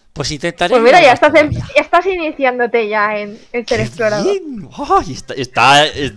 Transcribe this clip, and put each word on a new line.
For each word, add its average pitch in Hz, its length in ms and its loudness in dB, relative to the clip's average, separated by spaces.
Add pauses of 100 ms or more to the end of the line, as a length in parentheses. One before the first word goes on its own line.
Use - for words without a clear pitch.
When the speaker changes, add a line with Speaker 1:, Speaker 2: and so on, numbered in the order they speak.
(140)
Speaker 1:
Pues 143 180 -8
intentaré 170 400 -4
Speaker 2:
Pues 240 120 4
mira, 262 180 6
ya 269 100 6
Speaker 1:
ayudar - 40 4
Speaker 2:
estás, 294 180 2
Speaker 1:
más 311 80 6
Speaker 2:
em-, 302 100 0
Speaker 1:
todavía. - 300 -8
Speaker 2:
estás 349 240 0
iniciándote 254 840 -2
ya 214 300 -2
en, 208 200 -12 (140)
en 240 140 -8
ser 233 100 -2
Speaker 1:
¡Qué 220 60 -2
Speaker 2:
explorador. 220 480 -4
Speaker 1:
bien! 285 380 -8 (200)
¡Ay! 349 240 0
Está, 110 220 -14
está, 135 500 4
es, 135 320 -6